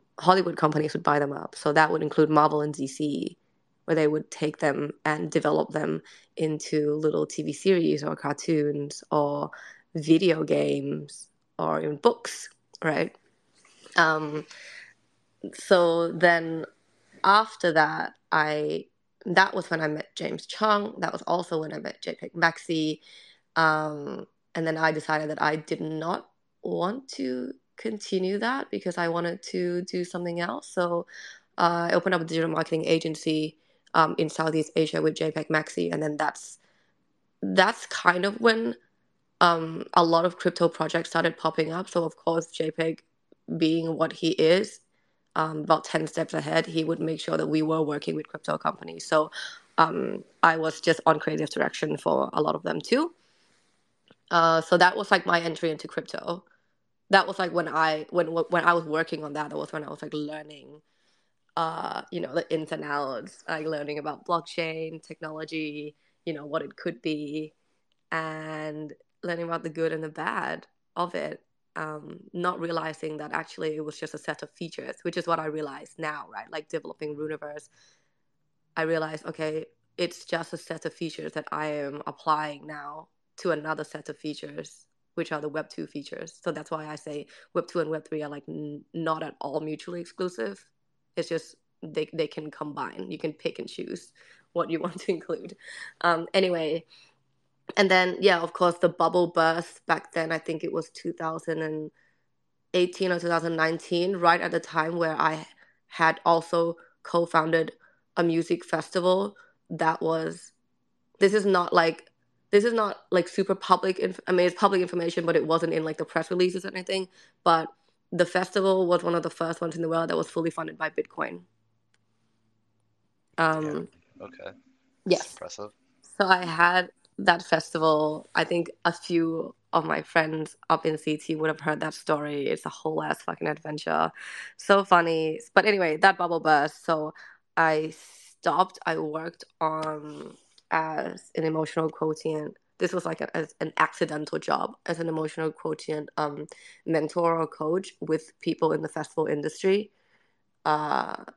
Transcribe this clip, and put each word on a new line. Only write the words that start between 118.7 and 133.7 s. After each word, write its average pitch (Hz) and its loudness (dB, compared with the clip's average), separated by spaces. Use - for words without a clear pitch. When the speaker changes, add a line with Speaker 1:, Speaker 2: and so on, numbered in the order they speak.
Speaker 1:
was 175 4
one 175 0
of 165 0
the 165 -4
first 165 -6
ones 165 -4
in 170 -4
the 160 -2
world 165 0
that 170 0
was 160 0
fully 165 -2
funded 156 -10
by 156 -4
Bitcoin. - -6
Um, 156 0
Speaker 2:
Yeah. - -14
Okay. - -16
Speaker 1:
yes. - 4
Speaker 2:
That's - -12
impressive. - -14
Speaker 1:
So 202 4
I 185 4
had 175 4
that 175 6
festival. 156 2
I 165 2
think 170 0
a 170 2
few 165 -2
of 165 2
my 156 0
friends 156 0
up 160 2
in 156 0
C 151 -2
T 160 -6
would 156 0
have 151 -2
heard 151 -2
that 156 -4
story. 147 -2
It's - -2
a 156 -4
whole 160 -4
ass 156 -2
fucking 165 -6
adventure. 151 -2